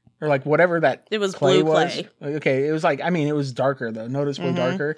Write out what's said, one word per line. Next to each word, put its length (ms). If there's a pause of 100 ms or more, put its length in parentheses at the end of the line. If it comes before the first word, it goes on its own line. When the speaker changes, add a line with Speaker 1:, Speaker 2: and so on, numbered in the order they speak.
(220)
Speaker 1:
or, 60
like, 180
whatever 360
that 280
Speaker 2:
It 100
was 140
Speaker 1:
clay 300
Speaker 2:
blue 80
Speaker 1:
was. 220
Speaker 2:
clay. 140 (280)
Speaker 1:
Okay, 320
it 40
was, 120
like, 180
I 80
mean, 180
it 80
was 180
darker, 380
though, 160
noticeably 440
Speaker 2:
Mm-hmm. 60 (200)
Speaker 1:
darker. 200